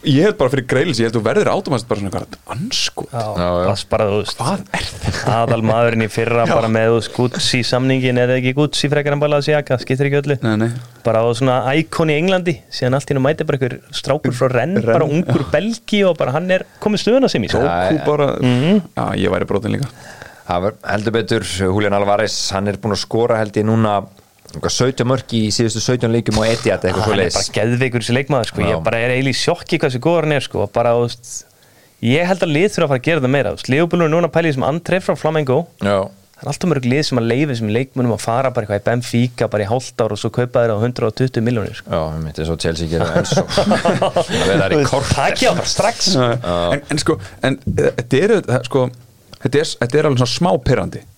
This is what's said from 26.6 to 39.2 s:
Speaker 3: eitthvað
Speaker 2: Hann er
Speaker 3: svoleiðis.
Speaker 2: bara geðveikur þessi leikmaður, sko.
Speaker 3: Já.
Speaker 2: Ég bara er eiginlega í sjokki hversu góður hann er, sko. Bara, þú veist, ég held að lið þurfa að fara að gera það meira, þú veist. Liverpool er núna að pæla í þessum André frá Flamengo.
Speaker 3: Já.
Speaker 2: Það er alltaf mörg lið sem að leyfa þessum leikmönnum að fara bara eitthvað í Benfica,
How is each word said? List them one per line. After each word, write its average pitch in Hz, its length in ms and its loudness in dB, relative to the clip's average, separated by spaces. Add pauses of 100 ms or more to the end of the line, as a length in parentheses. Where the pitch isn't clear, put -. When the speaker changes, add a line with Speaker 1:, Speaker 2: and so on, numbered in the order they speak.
Speaker 3:
eitthvað 92 180 0
Speaker 2:
Hann 107 160 2
er 92 100 2
Speaker 3:
svoleiðis. 80 60 -4
Speaker 2:
bara - 220 -4
geðveikur 120 480 0
þessi 120 100 0
leikmaður, 135 320 0
sko. - 160 -6
Speaker 3:
Já. 87 80 0
Speaker 2:
Ég 82 140 -2
bara 113 140 0
er 120 120 0
eiginlega 127 240 0
í - 60 -4
sjokki - 420 -2
hversu 131 160 -2
góður 165 240 2
hann 156 100 0
er, 143 80 0
sko. 95 320 -4
Bara, 120 220 2
þú 120 140 2
veist, - 360 -12 (580)
ég 131 220 2
held 180 160 0
að 170 140 0
lið 175 160 4
þurfa 170 140 0
að 147 40 0
fara 135 120 0
að - 20 -16
gera 156 180 2
það 127 140 2
meira, 123 160 2
þú - 80 -6
veist. - 100 -12
Liverpool 165 360 2
er 160 100 2
núna 170 140 2
að - 40 -4
pæla 165 140 2
í 156 80 0
þessum 135 140 0
André 170 340 -2
frá 175 160 -2
Flamengo. 156 480 0 (160)
Speaker 3:
Já. 101 160 2 (360)
Speaker 2:
Það - 100 -18
er 139 80 -6
alltaf 180 180 -2
mörg 135 160 0
lið 131 180 2
sem 135 140 0
að 113 80 0
leyfa 135 240 0
þessum 113 240 -2
leikmönnum 123 400 0
að 98 60 -6
fara 127 300 0
bara 120 160 -4
eitthvað 101 120 -2
í 101 60 -6
Benfica, 120 680 0